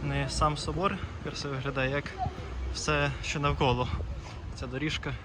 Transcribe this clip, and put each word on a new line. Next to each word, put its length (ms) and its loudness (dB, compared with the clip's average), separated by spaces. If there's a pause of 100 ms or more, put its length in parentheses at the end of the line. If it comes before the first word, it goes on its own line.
Не 240 2
сам 280 4
собор 400 0 (280)
красиво 300 -4
виглядає, 360 2
як 140 0 (720)
все, 360 2 (120)
що 180 -2
навколо. 480 4 (680)
Ця 120 -6
доріжка. 460 -2 (120)